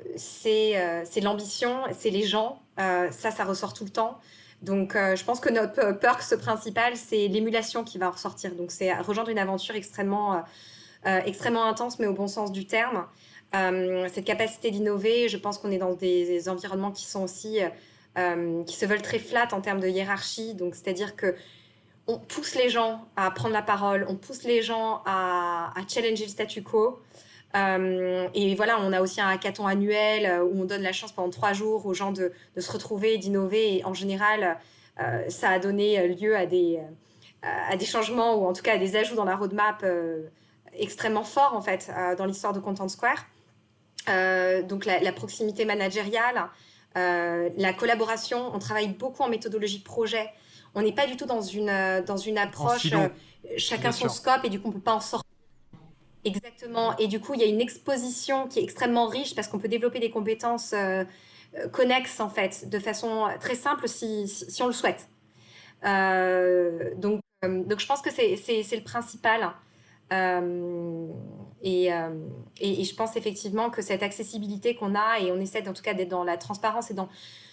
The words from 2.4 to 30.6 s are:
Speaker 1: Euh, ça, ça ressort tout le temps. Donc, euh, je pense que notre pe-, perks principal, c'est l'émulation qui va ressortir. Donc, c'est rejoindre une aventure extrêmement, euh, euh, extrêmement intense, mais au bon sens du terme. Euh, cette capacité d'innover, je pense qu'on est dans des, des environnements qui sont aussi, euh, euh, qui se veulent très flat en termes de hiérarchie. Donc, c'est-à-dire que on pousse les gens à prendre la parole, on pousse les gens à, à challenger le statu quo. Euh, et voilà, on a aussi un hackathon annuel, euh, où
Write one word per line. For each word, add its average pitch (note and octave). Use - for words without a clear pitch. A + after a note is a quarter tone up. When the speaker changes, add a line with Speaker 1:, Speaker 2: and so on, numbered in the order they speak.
Speaker 1:
Euh, F3+
ça, -
ça A3
ressort F#3+
tout -
le G3
temps. A#3
Donc, F#3+
euh, G3
je F#3+
pense B3
que -
notre A3
pe-, G3+
perks -
principal, A3+
c'est G#3+
l'émulation A3
qui -
va F3+
ressortir. F3+
Donc, F3
c'est F#3
rejoindre G#3
une A3
aventure G3
extrêmement, G3+
euh, E3+
euh, F#3+
extrêmement A3+
intense, A#3+
mais A3
au G3
bon G3
sens G3+
du G3
terme. A3
Euh, F#3
cette G3
capacité A3
d'innover, G#3+
je G3+
pense G3+
qu'on G3+
est F#3+
dans F3+
des, F3+
des F3
environnements F#3+
qui -
sont G3
aussi, G#3+
euh, E3
euh, E3+
qui -
se G#3+
veulent G#3
très A3
flat A#3+
en F#3+
termes G3
de F#3
hiérarchie. G3
Donc, F3
c'est-à-dire G3+
que F#3
on A3+
pousse -
les B3
gens A3+
à F#3+
prendre A3+
la G#3+
parole, G3+
on F#3+
pousse -
les A#3+
gens A3+
à, F3+
à G3
challenger A3
le G3+
statu G#3+
quo. A#3
Euh, F#3
et G3
voilà, G#3+
on F#3+
a F#3
aussi F#3+
un G3
hackathon G3
annuel, G#3
euh, F3+
où F#3+